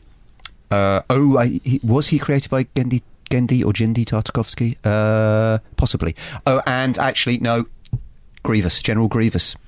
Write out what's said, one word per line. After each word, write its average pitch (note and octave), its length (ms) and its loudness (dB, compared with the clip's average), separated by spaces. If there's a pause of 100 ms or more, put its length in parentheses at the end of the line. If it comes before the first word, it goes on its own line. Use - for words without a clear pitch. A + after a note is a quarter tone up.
(680)
Uh, G2 400 0
oh, C3+ 280 4
I, A#2+ 260 0
he, B2+ 200 0
was B2 260 2
he D3 100 2
created C#3 320 -2
by C3 140 0
Genndy, B2 360 -2 (300)
Genndy B2 340 2
or G#2 80 2
Genndy A2+ 320 0
Tartakovsky? A#2 800 -2
Uh, G#2+ 760 2 (200)
possibly. - 380 -2 (300)
Oh, C3+ 220 2
and B2+ 320 0
actually, C3 400 0
no, A#2 260 0 (800)
Grievous, G#2 400 0
General A2+ 240 0
Grievous. A2 480 0 (120)